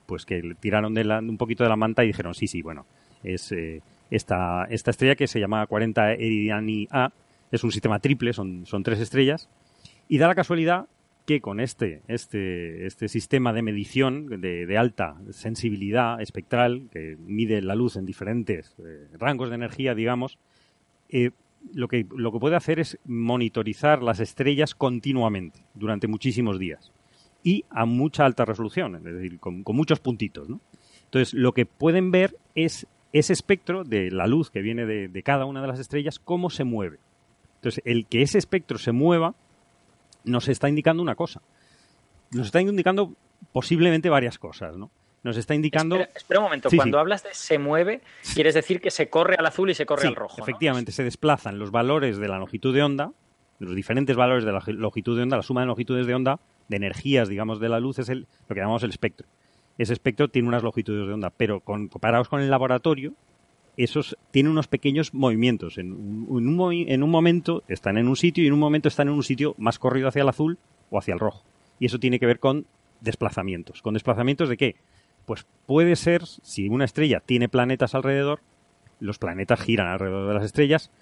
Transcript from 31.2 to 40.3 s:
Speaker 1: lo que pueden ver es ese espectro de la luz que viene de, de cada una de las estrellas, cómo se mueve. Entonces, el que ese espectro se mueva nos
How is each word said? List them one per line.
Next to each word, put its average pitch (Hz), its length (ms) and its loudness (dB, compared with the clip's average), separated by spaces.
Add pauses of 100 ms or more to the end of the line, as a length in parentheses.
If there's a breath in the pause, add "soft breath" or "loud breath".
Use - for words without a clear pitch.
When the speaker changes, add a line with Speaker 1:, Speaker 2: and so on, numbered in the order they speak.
Speaker 1:
lo 123 180 4
que 120 140 2
pueden 180 440 2
ver 185 260 2 (200)
es 160 320 -2 (240)
ese 151 200 6
espectro 185 520 -2
de 101 260 0
la 92 160 0
luz 143 240 2
que 98 100 -6
viene 113 260 -4
de, 107 200 -4
de 92 160 -10
cada 139 220 0
una 135 180 -8
de 135 60 -6
las 127 100 -6
estrellas, 143 400 -6
cómo 175 320 -4
se 147 140 -4
mueve. 104 340 -4 (580)
Entonces, - 300 -4
el 117 200 -2
que 117 160 2
ese 147 160 2
espectro 160 400 -4
se - 120 -4
mueva 165 460 2 (880)
nos 120 240 -2